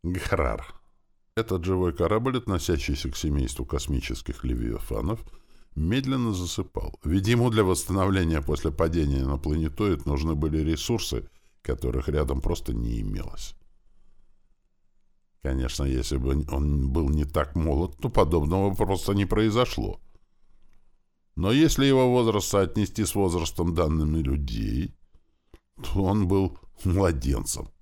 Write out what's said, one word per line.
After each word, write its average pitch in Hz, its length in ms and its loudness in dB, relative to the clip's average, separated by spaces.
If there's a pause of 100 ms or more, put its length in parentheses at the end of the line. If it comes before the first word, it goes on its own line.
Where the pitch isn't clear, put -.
Гхрар. 82 800 -4 (540)
Этот 95 280 -2
живой 92 300 2
корабль, 113 440 0
относящийся 82 720 -2
к 64 60 -8
семейству 69 500 -2
космических - 760 -6
левиафанов, 60 800 -4 (540)
медленно 120 580 -2
засыпал, - 720 -6
ведь 95 220 2
ему 120 220 4
для 110 140 4
восстановления 92 800 2
после 76 300 -2
падения 73 540 2
на 67 120 -2
планетоид 80 680 -2
нужны 76 300 0
были 78 240 0
ресурсы, 78 680 -2 (320)
которых 64 480 -2
рядом 71 320 0
просто - 320 -2
не 57 260 -2
имелось. - 560 -6 (1900)
Конечно, 65 440 -2
если 65 320 0
бы 67 340 0
он 71 400 0
был 73 180 2
не 73 140 2
так 73 320 -2
молод, 78 420 0
то 135 120 -4
подобного 90 680 2
просто 98 380 0
не 101 120 2
произошло. 110 760 0 (1300)
Но 87 160 0
если 143 340 6
его 131 260 6
возраст 113 380 4
соотнести 101 560 0
с - 100 -4
возрастом 87 580 0
данными 78 460 2
людей, 71 720 -2 (880)
то - 220 -2
он 98 240 2
был 95 320 0 (240)
младенцем. 78 880 0 (120)